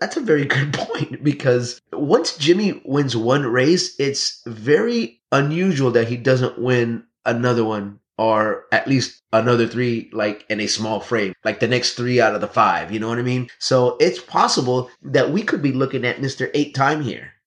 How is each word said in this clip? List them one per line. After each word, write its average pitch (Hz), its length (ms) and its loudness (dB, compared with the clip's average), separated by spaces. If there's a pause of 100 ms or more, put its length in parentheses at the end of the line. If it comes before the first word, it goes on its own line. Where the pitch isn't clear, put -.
that's - 160 -6
a 320 40 -4
very 156 240 2
<laughs> 139 100 0
good 139 180 -2
point, - 500 -6
because 127 560 0 (120)
once 156 460 2
Jimmy 175 480 2
wins 135 320 0
one 127 260 2
race, 131 560 2
it's 139 460 -4
very 156 760 0 (100)
unusual 147 600 2
that 113 180 2
he 123 80 -4
doesn't 127 420 0
win 120 460 0 (200)
another 120 380 0
one, 104 360 -6 (180)
or 107 560 0
at 110 140 0
least 131 340 0 (100)
another 117 360 4
three, 117 440 -2
like, 107 380 -4
in 104 100 -4
a 101 80 -4
small 107 320 -2
frame, 101 340 -2 (120)
like, 107 160 -2
the 117 80 2
next 120 240 -2
three 123 260 0
out 107 160 4
of 104 60 -4
the 104 60 -6
five, 92 440 0
you 107 80 -4
know 110 80 -4
what 117 120 -4
I - 20 -2
mean? 123 280 -2 (100)
So 123 420 2
it's 175 180 2
possible 127 720 0 (140)
that 139 280 2
we 202 120 0
could - 180 -2
be 139 100 2
looking 131 340 -2
at 123 160 -4
Mister 135 320 -4
Eight 143 220 -2
Time 143 260 0
here. 95 300 -8 (160)